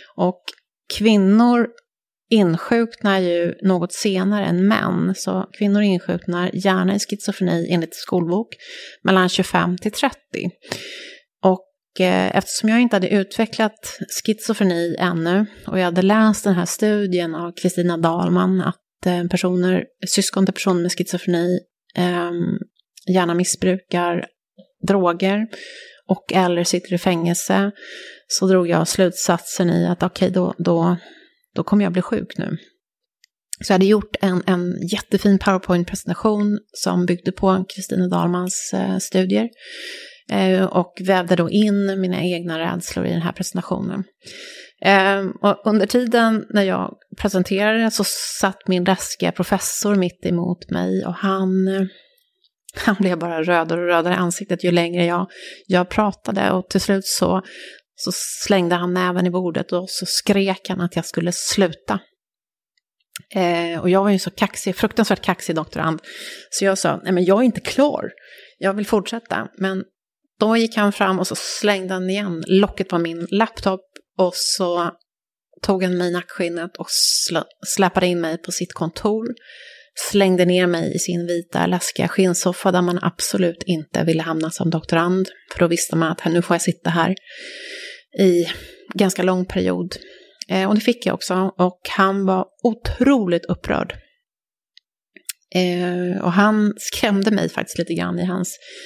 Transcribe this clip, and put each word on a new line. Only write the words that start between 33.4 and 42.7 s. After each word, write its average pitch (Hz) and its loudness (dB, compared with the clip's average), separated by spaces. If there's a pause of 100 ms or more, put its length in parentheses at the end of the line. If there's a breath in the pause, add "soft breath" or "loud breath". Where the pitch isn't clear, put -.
Så - -2
jag 190 6
hade 190 6
gjort 202 2
en, 185 0
en 180 -2
jättefin 196 2
PowerPoint-presentation 196 0 (140)
som 180 0
byggde 175 -2
på 190 0 (100)
Kristina 185 -2
Dahlmans, 180 -2
eh, 190 -2
studier, 190 0 (840 loud breath)
eh, 190 2
och 180 0
vävde 185 2
då 170 0
in 202 2
mina 185 -2
egna 170 -4
rädslor - -4